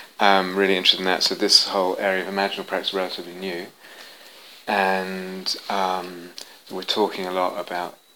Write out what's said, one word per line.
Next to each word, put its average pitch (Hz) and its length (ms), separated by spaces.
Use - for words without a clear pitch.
Um, 95 360
really 98 200
interested 92 240
in 95 60
that. 90 160
So - 140
this - 320
whole 92 320
area 92 280
of 98 60
imaginal 98 320
practice 92 220
is - 80
relatively 90 400
new. 92 320
And, 95 880
um, 90 600
we're 92 100
talking 98 460
a 90 40
lot 92 280
about 87 400